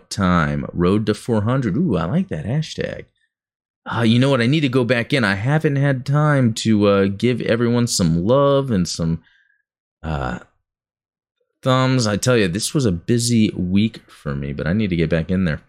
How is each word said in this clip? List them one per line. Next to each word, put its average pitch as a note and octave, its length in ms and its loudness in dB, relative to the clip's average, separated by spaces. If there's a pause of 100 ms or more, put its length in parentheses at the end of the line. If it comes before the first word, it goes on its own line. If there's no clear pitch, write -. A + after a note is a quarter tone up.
time. E2 640 0
Road G2 340 0
to G#2+ 80 0
four A2 280 -2
hundred. A#2 340 -2
Ooh, C#3+ 200 0
I E2 80 -2
like D#3 240 -2
that D#2+ 160 -8
hashtag. - 600 -6 (760)
Uh, A#2 180 -4
you A#2 160 4
know C3+ 120 4
what? C3 100 2
I A2+ 60 0
need D3+ 140 2
to C#3+ 80 0
go B2+ 160 0
back A#2 280 -2
in. C3 120 2
I G2 100 2
haven't C#3 420 0
had C#3 300 -2
time C#3 480 2
to, G#2+ 320 2
uh, G2 200 4
give A2 360 -2
everyone A#2 440 0
some E2+ 380 0
love C#3 460 2
and F#2 180 0
some, E2 340 -4 (800)
uh, C2+ 360 -6 (1200)
thumbs. C3 440 2
I G#2 100 0
tell B2+ 200 0
you, G2+ 120 2
this F#2 240 -4
was C#3 140 0
a G2 60 2
busy A#2 580 2
week F#2+ 580 -2
for - 260 -10
me, C#2 200 -6
but C#2+ 120 -6
I D#2+ 60 0
need G#2+ 160 0
to F2 80 -2
get D#2+ 140 0
back E2 200 -2
in F#2 140 0
there. D2+ 240 -4